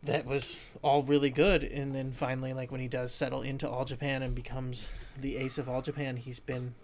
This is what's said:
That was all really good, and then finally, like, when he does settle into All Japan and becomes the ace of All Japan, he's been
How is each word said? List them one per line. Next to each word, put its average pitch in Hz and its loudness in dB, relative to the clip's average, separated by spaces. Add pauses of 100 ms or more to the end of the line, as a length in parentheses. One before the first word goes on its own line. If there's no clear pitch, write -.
That - 2
was 135 0 (160)
all 143 6
really 143 6
good, 151 6
and 139 -2
then 135 -2
finally, 131 -2
like, 127 -4
when 131 -4
he 127 -4
does 123 -2
settle 131 0
into 135 -2
All 127 0
Japan 135 -2
and 127 0
becomes 123 -4 (320)
the 135 -2
ace 131 -2
of 127 -2
All 127 0
Japan, 135 -2
he's 123 -8
been 127 -4